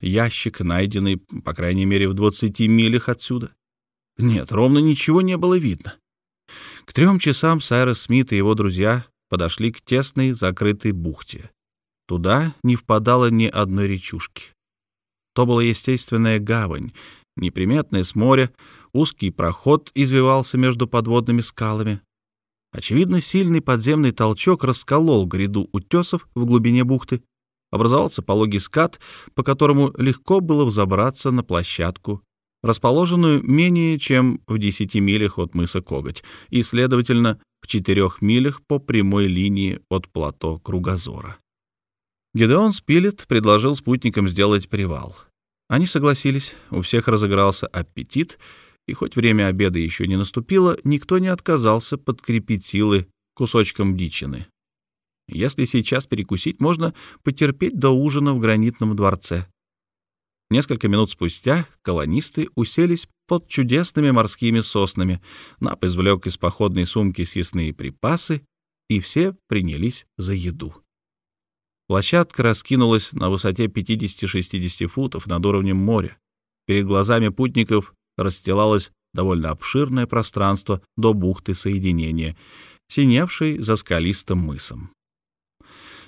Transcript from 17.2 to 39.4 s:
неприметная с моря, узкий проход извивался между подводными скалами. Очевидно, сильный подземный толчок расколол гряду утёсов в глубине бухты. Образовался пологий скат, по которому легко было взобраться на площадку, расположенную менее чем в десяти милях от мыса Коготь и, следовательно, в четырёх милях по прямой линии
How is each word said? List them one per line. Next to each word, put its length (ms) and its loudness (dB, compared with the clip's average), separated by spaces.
неприметная 640 -2
с 120 -6
моря, 380 2
узкий 380 -2
проход 640 0
извивался 640 2
между 300 0
подводными 520 0
скалами. 600 -4
Очевидно, 480 0
сильный 400 0
подземный 520 2
толчок 520 0
расколол 640 2
гряду 460 -2
утёсов 600 -2
в 100 -2
глубине 400 4
бухты. 380 -2
Образовался 520 0
пологий 360 0
скат, 420 -2
по 80 -4
которому 540 2
легко 440 0
было 240 2
взобраться 680 0
на 140 0
площадку, 800 -4
расположенную 800 2
менее 560 2
чем 500 0
в 100 0
десяти 420 0
милях 380 2
от 160 -6
мыса 260 -2
Коготь 440 -8
и, 140 0
следовательно, 800 2
в 80 -20
четырёх 540 0
милях 440 0
по 120 -2
прямой 480 0
линии 640 -2